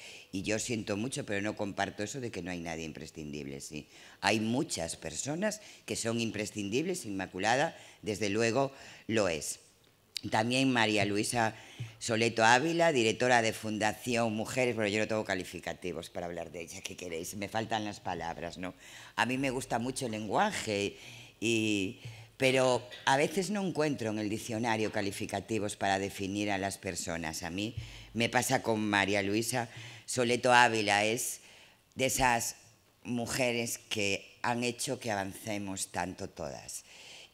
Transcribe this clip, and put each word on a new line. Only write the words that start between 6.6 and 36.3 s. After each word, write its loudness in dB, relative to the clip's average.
Inmaculada, 0
desde -2
luego, 2
lo 2
es. -4
También 4
María 4
Luisa 2
Soleto 4
Ávila, 8
directora 6
de 2
Fundación 0
Mujeres, 0
pero 2
yo 2
no 2
tengo 0
calificativos -6
para -6
hablar -8
de -10
ella, -12
¿qué -8
queréis? -8
Me -6
faltan -2
las -8
palabras, -6
¿no? -8
A 2
mí -2
me 0
gusta -2
mucho -4
el -4
lenguaje, 0
y, 0
pero 4
a 4
veces 0
no -2
encuentro 0
en -2
el -2
diccionario 0
calificativos -2
para 2
definir -2
a 0
las -2
personas. -6
A -6
mí -4
me 2
pasa 2
con 2
María 4
Luisa 0
Soleto 4
Ávila, 8
es 0
de 0
esas 2
mujeres 0
que -2
han 0
hecho -2
que -4
avancemos -4
tanto -6
todas. -10